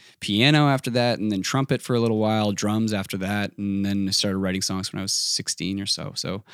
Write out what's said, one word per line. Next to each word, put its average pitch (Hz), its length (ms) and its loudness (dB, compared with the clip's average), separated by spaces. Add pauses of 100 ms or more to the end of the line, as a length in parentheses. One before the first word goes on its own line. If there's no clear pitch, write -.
(200)
piano 143 480 4
after 131 240 0
that, 120 260 2
and 107 120 0
then 95 120 0
trumpet 135 400 0
for 127 120 -2
a 120 60 4
little 113 180 2
while, 107 340 2
drums 107 420 0
after 98 240 -4
that, 101 400 -2
and 98 260 -2
then 98 240 0
I 95 40 0
started 95 260 0
writing 95 240 -2
songs 95 300 -4
when 98 80 -6
I - 20 -6
was 95 100 -4
sixteen - 680 -4
or 101 80 -6
so. - 280 -6
So 95 280 -6 (120)